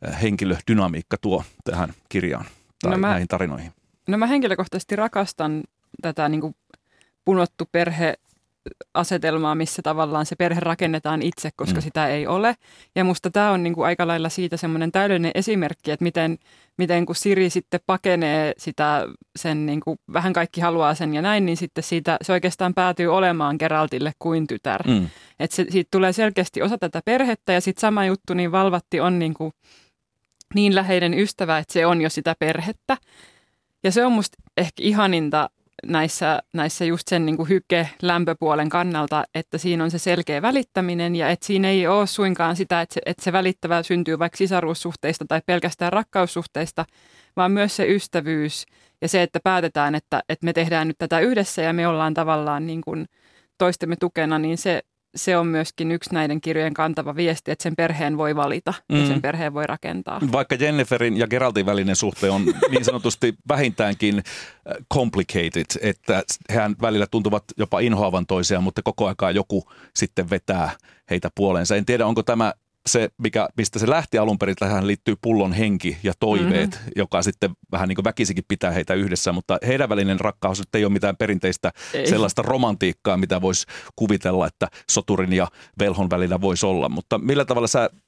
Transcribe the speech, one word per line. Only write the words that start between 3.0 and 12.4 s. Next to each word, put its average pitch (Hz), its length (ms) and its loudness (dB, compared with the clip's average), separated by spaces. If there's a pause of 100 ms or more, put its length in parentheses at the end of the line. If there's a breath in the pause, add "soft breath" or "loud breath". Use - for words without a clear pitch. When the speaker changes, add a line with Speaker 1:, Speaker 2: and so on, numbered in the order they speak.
Speaker 1:
näihin 90 180 0
tarinoihin? 85 440 -4 (360)
Speaker 2:
No 196 100 0
mä 226 100 2
henkilökohtaisesti 202 680 -2
rakastan 185 680 -2 (380)
tätä 156 280 -2
niinku 156 260 -4 (720 soft breath)
punottu 180 460 2
perheasetelmaa, 165 1800 -2
missä 160 260 -4
tavallaan 156 440 -2
se 170 100 -8
perhe 170 240 0
rakennetaan 160 640 -2
itse, 165 340 -4
koska 180 240 -2
Speaker 1:
Mm. - 40 -2
Speaker 2:
sitä 151 240 -2
ei 147 200 -2
ole. 220 280 0 (400 soft breath)